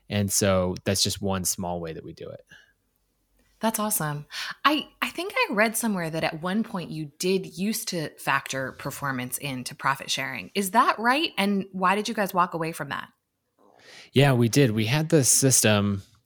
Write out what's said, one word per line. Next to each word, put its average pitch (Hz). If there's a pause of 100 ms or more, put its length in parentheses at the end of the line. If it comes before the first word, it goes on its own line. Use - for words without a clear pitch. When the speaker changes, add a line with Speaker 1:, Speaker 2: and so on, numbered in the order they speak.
Speaker 1:
And 101
so 92 (100)
that's 101
just -
one 95
small 87
way 82
that 80
we 80
do 82
it. - (1160)
Speaker 2:
That's 220
awesome. 156 (380)
I, 285 (120)
I 240
think 370
I 494
read 220
somewhere 185
that 160
at 156
one 190
point 175
you 156
did 180
used 208
to 160
factor 135
performance 131
into 131
profit -
sharing. 131
Is 190
that 269
right? 262
And 196
why 190
did 208
you 226
guys 202
walk 180
away 165
from 151
that? 87 (1040)
Speaker 1:
Yeah, 139
we 120
did. 135
We 110
had 151
this 147
system, 104 (240)